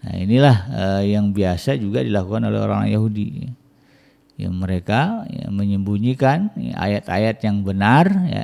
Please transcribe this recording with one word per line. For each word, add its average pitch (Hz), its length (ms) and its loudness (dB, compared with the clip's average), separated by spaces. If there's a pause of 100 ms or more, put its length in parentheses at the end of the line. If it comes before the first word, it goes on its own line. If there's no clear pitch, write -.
Nah, 87 80 -6
inilah, 117 420 6 (140)
eh, 98 400 -2
yang 104 240 0
biasa 95 400 0
juga 110 320 -2
dilakukan 104 400 -2
oleh 107 160 -2
orang 104 240 0
Yahudi, 107 480 0
ya. 123 160 -8 (880)
Ya, 95 100 -6
mereka, 95 800 -2
ya, - 240 -8
menyembunyikan, 104 1040 0
ya, - 160 -6
ayat-ayat 101 720 -2
yang 101 160 0
benar, 104 480 4 (160)
ya, 104 180 -4